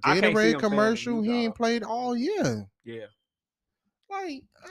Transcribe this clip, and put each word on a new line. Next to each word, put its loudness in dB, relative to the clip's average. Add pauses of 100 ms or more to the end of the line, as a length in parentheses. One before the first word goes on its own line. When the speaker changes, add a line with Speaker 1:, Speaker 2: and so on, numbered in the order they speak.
Speaker 1:
I 4
can't 2
see -
Speaker 2:
Gatorade 4
Speaker 1:
him 4
staying 4
in -4
Speaker 2:
commercial. 0
He 0
Speaker 1:
Utah, 0
Speaker 2:
ain't -2
Speaker 1:
though. -14
Speaker 2:
played 0
all -4
year. -2 (160)
Speaker 1:
Yeah. -14 (1040)
Speaker 2:
Like, -8 (280)